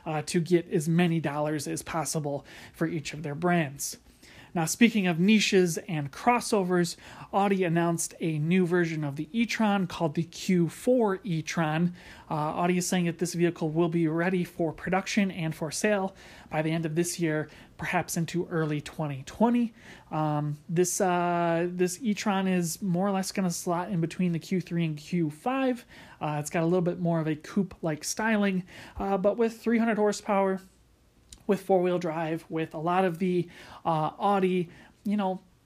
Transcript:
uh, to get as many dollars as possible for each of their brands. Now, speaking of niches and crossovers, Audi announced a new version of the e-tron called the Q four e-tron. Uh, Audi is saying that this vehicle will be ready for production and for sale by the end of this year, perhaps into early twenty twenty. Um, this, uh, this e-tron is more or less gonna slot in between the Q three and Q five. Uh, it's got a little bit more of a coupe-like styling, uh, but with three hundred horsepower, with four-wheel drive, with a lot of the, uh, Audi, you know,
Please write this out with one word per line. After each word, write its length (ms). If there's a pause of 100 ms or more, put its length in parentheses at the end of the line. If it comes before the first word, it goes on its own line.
uh, 220
to 120
get 320
as 160
many 320
dollars 480
as 140
possible 640 (260)
for 160
each 260
of 100
their 120
brands. 640 (580)
Now, 100
speaking 400
of 140
niches 580 (100)
and 240
crossovers, 840 (360)
Audi 320
announced 560
a 200
new 260
version 380
of 120
the 160
e-tron 540
called 300
the 80
Q 440
four 560
e-tron. 680 (380)
Uh, 20
Audi 440
is 100
saying 180
that 140
this 160
vehicle 340
will 200
be 180
ready 360
for 280
production 580
and 240
for 160
sale 460 (340)
by 140
the 80
end 160
of 80
this 240
year, 300 (280)
perhaps 400
into 300
early 340
twenty 460
twenty. 460 (360)
Um, 480 (100)
this, 340
uh, 680
this 320
e-tron 460
is 340
more 240
or 60
less 200
gonna 200
slot 400
in 100
between 300
the 80
Q 200
three 260
and 120
Q 320
five. 560 (340)
Uh, 200
it's 100
got 140
a 20
little 160
bit 180
more 200
of 80
a 80
coupe-like 680
styling, 600 (340)
uh, 200
but 200
with 240
three 160
hundred 200
horsepower, 640 (840)
with 160
four-wheel 360
drive, 520
with 240
a 40
lot 280
of 140
the, 280 (380)
uh, 340
Audi, 480 (380)
you 100
know, 240 (260)